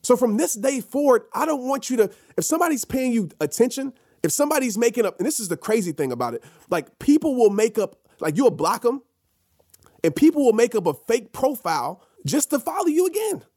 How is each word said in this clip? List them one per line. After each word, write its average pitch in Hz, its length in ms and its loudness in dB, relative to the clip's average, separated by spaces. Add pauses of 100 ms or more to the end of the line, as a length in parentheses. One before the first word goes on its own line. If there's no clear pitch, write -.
So 247 140 2
from 226 220 0
this 330 160 -2
day 262 260 -2
forward, 254 440 2 (100)
I 285 120 -2
don't 277 220 -4
want 269 220 -4
you 254 80 -2
to, 208 120 2 (280)
if 170 80 -4
somebody's 320 400 0
paying 262 260 -2
you 226 180 -2 (120)
attention, 254 520 -2 (300)
if 160 80 0
somebody's 269 460 0
making 233 280 2
up, 180 120 -4
and - 80 -2
this 311 140 -2
is 214 80 -8
the 165 100 -4
crazy 208 340 -2
thing 135 200 -4
about 120 220 -4
it, 120 100 -10 (260)
like, 170 300 -6
people 294 360 2
will 226 140 6
make 220 280 0
up, 196 200 -4 (220)
like, 151 160 -2
you'll 240 160 4
block 165 340 -2
'em, 262 160 0 (1000)
and 165 120 0
people 302 280 4
will 233 100 4
make 233 220 2
up 180 120 0
a 151 60 0
fake 226 400 -4
profile 170 680 -4 (220)
just 277 240 0
to 285 100 0
follow 349 280 -4
you 330 180 2
again. 403 380 -4 (140)